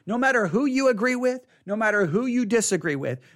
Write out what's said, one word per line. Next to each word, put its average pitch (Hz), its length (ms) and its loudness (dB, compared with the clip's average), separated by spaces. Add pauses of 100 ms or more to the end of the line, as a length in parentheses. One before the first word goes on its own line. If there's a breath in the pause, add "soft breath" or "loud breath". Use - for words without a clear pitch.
No 220 140 -4
matter 247 280 2
who 208 180 0
you 269 220 2
agree 247 280 2
with, 254 260 -2 (240 soft breath)
no 196 100 -4
matter 208 300 2
who 196 220 0
you 247 180 0
disagree 190 500 0
with, 131 240 -6 (160 soft breath)